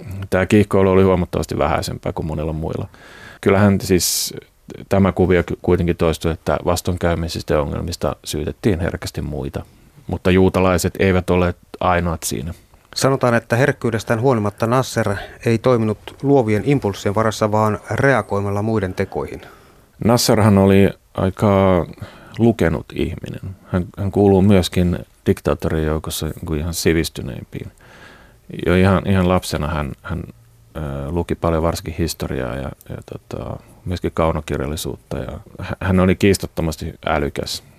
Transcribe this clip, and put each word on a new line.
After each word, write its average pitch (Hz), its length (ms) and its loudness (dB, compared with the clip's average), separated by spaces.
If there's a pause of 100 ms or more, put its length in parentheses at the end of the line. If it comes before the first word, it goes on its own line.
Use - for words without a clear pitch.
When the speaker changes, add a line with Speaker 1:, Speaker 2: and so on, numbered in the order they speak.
(300)
Speaker 1:
tää 92 160 0
kiihkoilu 98 440 4
oli 95 120 6
huomattavasti 90 560 0
vähäisempää - 540 -2
kuin - 140 -6
monilla 78 260 -4
muilla. 80 360 -6 (520)
Kyllähän 98 400 4
siis - 540 0 (540)
tämä 98 240 4
kuvio 90 300 4
ky-, - 200 -8
kuitenkin 85 340 2
toistui, 82 360 0
että 78 320 -2
vastoinkäymisistä 85 880 -2
ja 78 60 2
ongelmista 78 640 -4
syytettiin 80 560 -4
herkästi - 420 -6
muita. 71 420 -8 (420)
Mutta 90 240 -2
juutalaiset 92 680 4
eivät 92 320 2
ole 90 240 2 (260)
ainoat 87 420 0
siinä. 71 320 -8 (400)
Speaker 2:
Sanotaan, 131 400 2
että 117 220 0
herkkyydestään 117 640 0
huolimatta 113 460 0
Nasser 110 500 -2 (300)
ei 113 120 2
toiminut 113 640 0
luovien 117 420 2
impulssien 104 500 0
varassa, 110 380 0
vaan 107 280 2 (100)
reagoimalla 101 720 0
muiden 104 320 -2
tekoihin. - 460 -6 (640)
Speaker 1:
Nasserhan 107 540 4
oli 98 320 6 (240)
aika 95 720 2 (520)
lukenut 104 540 2
ihminen. - 640 -8 (100)
Hän, - 180 -2 (140)
hän 101 120 -4
kuuluu 98 320 6
myöskin 90 560 4 (280)
diktaattorien 80 600 0
joukossa 78 400 -4
niinku 80 280 -6
ihan 80 200 -4
sivistyneimpiin. - 960 -2 (960)
Jo 85 80 2
ihan, 92 320 4
ihan 92 220 2
lapsena 80 400 0
hän, 73 240 -4 (100)
hän, - 200 -8 (540)
ö, 78 40 -8 (300)
luki 85 240 -4
paljon 82 280 0
varsinkin 82 360 -4
historiaa 69 580 -6
ja, 67 140 -8 (180)
ja - 80 -14 (160)
tota, - 440 -12 (280)
myöskin 90 300 -4
kaunokirjallisuutta. 76 1040 -4
Ja - 200 -10 (220)
hä-, - 200 -10
hän 95 200 2
oli 92 160 4
kiistattomasti 82 760 -2 (120)
älykäs. 73 580 -4 (140)